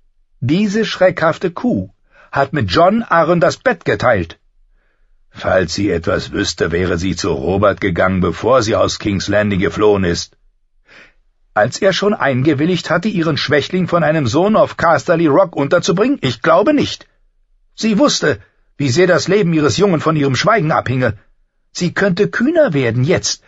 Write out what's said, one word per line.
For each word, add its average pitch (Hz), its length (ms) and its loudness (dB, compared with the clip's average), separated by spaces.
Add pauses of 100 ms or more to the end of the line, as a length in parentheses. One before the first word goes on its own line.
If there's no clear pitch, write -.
(400)
»Diese 196 460 0
schreckhafte 175 640 0
Kuh 147 400 -4 (420)
hat 139 220 -2
mit 123 160 -2
Jon 180 320 2
Arryn 170 380 2
das 160 180 0
Bett - 280 -2
geteilt.« 107 520 0 (920)
»Falls 90 440 -2
sie 101 160 -2
etwas 87 420 -4
wüsste, 98 400 -4
wäre 87 260 -2
sie 90 180 -4
zu 92 160 -4
Robert 92 500 0
gegangen, 95 400 0
bevor 104 400 0
sie 113 140 -2
aus - 240 0
King's 101 300 -4
Landing 101 320 0
geflohen 101 420 2
ist.« 87 340 -4 (1160)
»Als 107 280 0
er 190 120 2
schon 202 200 0
eingewilligt 143 760 0
hatte, 175 180 0
ihren 165 300 -2
Schwächling 165 500 0
von 170 160 0
einem 151 240 0
Sohn 185 300 2
auf 143 180 2
Casterly 165 520 0
Rock 175 280 2
unterzubringen? 180 680 0
Ich 127 200 -4
glaube 185 320 2
nicht. - 340 -2 (680)
Sie 214 240 0
wusste, 165 440 0 (340)
wie 139 140 -2
sehr 175 180 2
das 165 220 2
Leben 180 240 2
ihres 151 240 0
Jungen 175 240 2
von 156 160 0
ihrem 139 180 0
Schweigen 170 380 0
abhinge. 127 440 -2 (540)
Sie 175 220 -4
könnte 196 360 0
kühner 285 440 0
werden 123 320 0
jetzt, - 420 -2